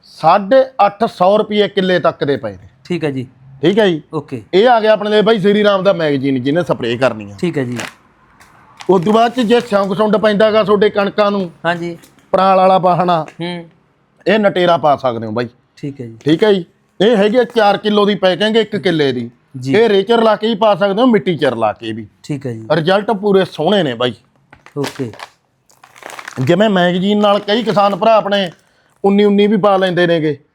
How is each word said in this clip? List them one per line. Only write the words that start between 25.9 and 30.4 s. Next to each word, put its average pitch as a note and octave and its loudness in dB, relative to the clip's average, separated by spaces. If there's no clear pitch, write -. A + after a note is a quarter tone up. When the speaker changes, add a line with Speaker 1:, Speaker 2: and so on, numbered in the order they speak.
Speaker 1:
ਜਿਵੇਂ F3 0
ਮੈਗਜ਼ੀਨ F#3 0
ਨਾਲ G#3 2
ਕਈ G#3 -2
ਕਿਸਾਨ G3+ 0
ਭਰਾ A3 2
ਆਪਣੇ G3 -2
ਉੱਨੀ G3+ 2
ਉੱਨੀ G3+ 4
ਵੀ G#3+ 0
ਪਾ G3 2
ਲੈਂਦੇ F3+ 0
ਨੇਗੇ। D#3 -2